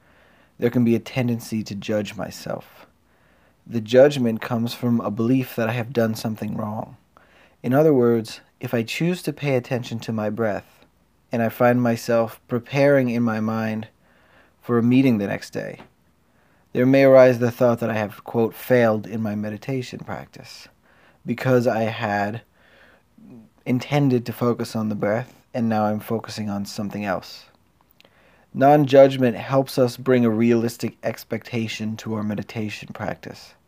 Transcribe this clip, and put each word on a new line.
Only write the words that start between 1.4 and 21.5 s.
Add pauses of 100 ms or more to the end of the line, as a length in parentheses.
to
judge
myself. (800)
The
judgment
comes
from
a
belief
that
I
have
done
something
wrong. (680)
In
other
words, (180)
if
I
choose
to
pay
attention
to
my
breath, (460)
and
I
find
myself
preparing
in
my
mind (720)
for
a
meeting
the
next
day, (920)
there
may
arise
the
thought
that
I
have,
quote,
failed
in
my
meditation
practice (580)
because